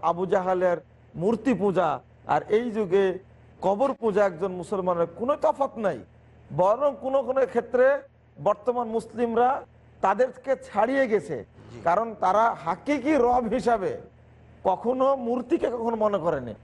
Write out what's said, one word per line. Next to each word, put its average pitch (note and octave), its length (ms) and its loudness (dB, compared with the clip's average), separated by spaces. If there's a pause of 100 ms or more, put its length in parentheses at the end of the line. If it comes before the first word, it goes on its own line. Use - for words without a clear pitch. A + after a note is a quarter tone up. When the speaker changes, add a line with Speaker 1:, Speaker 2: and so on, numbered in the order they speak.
Speaker 1:
আবু E3+ 140 -2 (100)
জাহালের F#3 440 2 (440)
মূর্তি A3+ 400 0
পূজা F3+ 280 2 (440)
আর D3 80 2 (160)
এই A#3+ 80 0 (120)
যুগে G3 280 2 (600)
কবর G3+ 240 2 (120)
পূজা G#3+ 240 2
একজন F#3 260 -4 (100)
মুসলমানের F3+ 460 -2 (120)
কোনো A#3+ 140 0 (100)
তফাৎ C#4 300 0 (120)
নাই, D3+ 140 -2 (640)
বরং A#3 300 2 (120)
কোনো C4+ 240 0
কোনো B3+ 120 0 (140)
ক্ষেত্রে A#3+ 320 2 (600)
বর্তমান A#3+ 480 -2
মুসলিমরা A#3 540 0 (540)
তাদেরকে A3 480 0 (160)
ছাড়িয়ে B3+ 440 2
গেছে। E3+ 260 -2 (340)
Speaker 2:
জি। A#2+ 160 -16
Speaker 1:
কারণ G3 200 2 (160)
তারা F#3+ 200 4 (200)
হাকিকি C4 500 -2 (120)
রব B3 180 2 (120)
হিসাবে G3+ 360 0 (760)
কখনো B3+ 380 0 (200)
মূর্তিকে B3+ 480 0
কখনো A#3 300 2
মনে G3+ 200 2
করেনি C3 280 -2 (100)